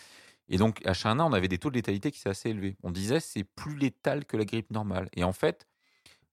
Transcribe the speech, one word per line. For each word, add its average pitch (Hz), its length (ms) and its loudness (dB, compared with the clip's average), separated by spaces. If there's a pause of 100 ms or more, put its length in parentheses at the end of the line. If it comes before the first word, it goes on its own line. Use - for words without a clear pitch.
(500)
Et 92 80 2
donc, 110 240 4
H 92 260 0
un 107 40 4
N 131 100 2
un, - 20 6
on 160 80 4
avait 92 160 4
des 92 80 0
taux 147 140 -2
de 127 60 0
létalité 101 340 0
qui - 100 -8
étaient - 80 -4
assez 98 220 -2
élevés. 98 320 -4
On 90 80 -4
disait, 101 300 0
c'est 120 240 -4
plus - 340 -10
létal 139 480 0
que - 100 -4
la 107 80 2
grippe 110 260 -4
normale. 98 440 -2
Et 87 100 0
en 92 80 2
fait, - 340 -2 (680)